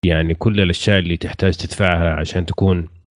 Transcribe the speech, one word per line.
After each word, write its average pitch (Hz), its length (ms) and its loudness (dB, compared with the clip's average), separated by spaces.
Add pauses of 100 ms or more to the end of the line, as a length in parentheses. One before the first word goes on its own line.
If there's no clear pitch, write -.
يعني 80 280 2
كل 104 260 0
الأشياء 95 380 2
اللي 85 180 0
تحتاج 92 400 -2
تدفعها 85 580 0
عشان 82 320 -4
تكون، 90 420 0 (300)